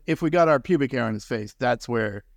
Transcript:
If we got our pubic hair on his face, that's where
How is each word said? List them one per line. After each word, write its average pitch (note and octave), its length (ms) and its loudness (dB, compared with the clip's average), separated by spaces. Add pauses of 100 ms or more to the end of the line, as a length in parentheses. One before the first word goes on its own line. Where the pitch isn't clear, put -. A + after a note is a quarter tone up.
If D#3+ 140 -2
we E3 80 0
got E3+ 180 4
our D3 140 4
pubic C#3 320 0
hair A#2+ 100 -2
on A2+ 100 -2
his G#2 120 -8
face, G#2+ 340 -6
that's B2 300 -2
where G#2+ 340 -2 (140)